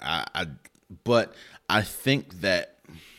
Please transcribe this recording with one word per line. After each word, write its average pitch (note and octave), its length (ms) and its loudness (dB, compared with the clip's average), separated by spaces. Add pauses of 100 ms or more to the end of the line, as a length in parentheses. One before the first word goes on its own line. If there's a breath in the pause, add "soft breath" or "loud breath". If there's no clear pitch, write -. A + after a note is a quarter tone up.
I, D#2+ 320 -2
I, F2 120 -4 (580)
but A#2 300 2 (360 loud breath)
I G#2+ 120 4
think A#2 580 -2
that F2+ 380 0 (420 loud breath)